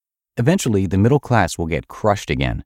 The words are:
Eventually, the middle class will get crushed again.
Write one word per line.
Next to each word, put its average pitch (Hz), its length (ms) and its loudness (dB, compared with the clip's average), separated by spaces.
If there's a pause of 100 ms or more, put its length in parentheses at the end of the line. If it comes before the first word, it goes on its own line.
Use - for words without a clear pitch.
(380)
Eventually, 117 480 0
the 95 120 0
middle 117 220 4
class 101 380 0
will 87 80 -4
get 80 200 -4
crushed - 440 -2
again. 65 360 -2